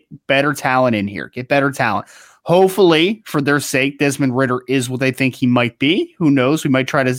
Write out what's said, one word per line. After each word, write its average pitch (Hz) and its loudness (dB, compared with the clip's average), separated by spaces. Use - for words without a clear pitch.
better 139 0
talent 131 0
in 101 -2
here, 92 -10
get 123 -12
better 139 0
talent. 110 -4
Hopefully, 185 2
for 156 -4
their 143 0
sake, 139 -2
Desmond 139 0
Ridder 127 0
is 127 -2
what 127 -6
they 131 0
think 131 -2
he - -4
might 123 0
be. 208 -2
Who 156 2
knows? 139 0
We 147 -2
might 131 0
try 139 0
to 127 0